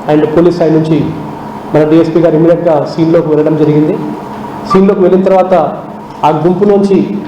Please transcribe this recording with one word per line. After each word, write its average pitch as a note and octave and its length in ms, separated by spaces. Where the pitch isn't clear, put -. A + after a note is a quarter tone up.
and D3+ 140
పోలీస్ E3+ 320
సైడ్ D#3+ 160
నుంచి D#3 300
మన D3+ 160
డీఎస్పీ E3 300
గారు D#3+ 160
ఇమీడియట్‌గా E3 500
సీన్లోకి D#3+ 320
వెళ్ళడం D3+ 280
జరిగింది. D3+ 420
సీన్లోకి F#3+ 280
వెళ్ళిన F#3 220
తర్వాత F#3 540
ఆ D3 40
గుంపు D#3+ 360
నుంచి G3 640